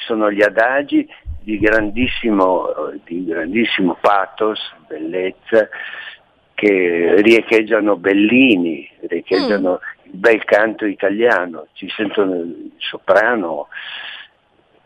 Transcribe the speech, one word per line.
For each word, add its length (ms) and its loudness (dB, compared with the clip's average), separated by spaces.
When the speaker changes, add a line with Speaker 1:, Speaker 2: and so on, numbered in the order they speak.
Speaker 1:
sono 260 0
gli 120 2
adagi 640 2
di 160 -6
grandissimo, 1080 0
di 200 -8
grandissimo 760 -2
pathos, 600 0
bellezza, 840 -2
che 640 2
riecheggiano 760 4
Bellini, 920 2
riecheggiano 720 -2
Speaker 2:
Mm. 300 -18
Speaker 1:
il 80 -16
bel 260 2
canto 400 0
italiano, 880 0
ci 160 -16
sentono 460 -2
il 440 -8
soprano. 920 0